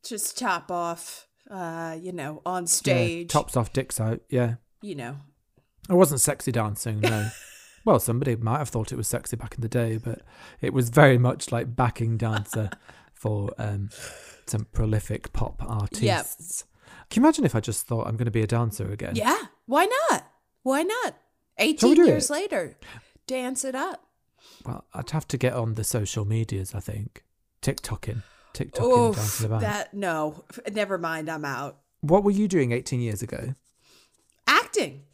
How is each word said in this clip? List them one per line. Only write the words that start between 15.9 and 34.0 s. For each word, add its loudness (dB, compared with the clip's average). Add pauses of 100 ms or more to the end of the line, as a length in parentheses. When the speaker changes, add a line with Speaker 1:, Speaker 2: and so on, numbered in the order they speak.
Speaker 1:
Yep. 2 (840)
Speaker 2:
Can 4
you 8
imagine 6
if 2
I 4
just -4
thought, -2
"I'm -2
gonna 0
be 2
a 0
dancer -2
again"? -6
Speaker 1:
Yeah, 2 (200)
why 4 (240)
not? 0 (340)
Why 0
not? -2
Speaker 2:
So -20 (420)
Speaker 1:
Eighteen 4
Speaker 2:
we'll 8
do 10
Speaker 1:
years 6
Speaker 2:
it. -2
Speaker 1:
later, -4 (480)
dance -4
it -4
up. -6 (600)
Speaker 2:
Well, -8 (100)
I'd -8
have -4
to -4
get 2
on -2
the -4
social -2
medias, -2
I -6
think. -10 (400)
TikToking. -6 (320)
TikToking, 2
Speaker 1:
Oof, 0
Speaker 2:
dancing -2
about. 0
Speaker 1:
that, -2
no. -2
F-, -10
never -2
mind, -4
I'm -6
out. -8 (220)
Speaker 2:
What 6
were 4
you 2
doing 2
eighteen -2
years -4
ago? -6 (880)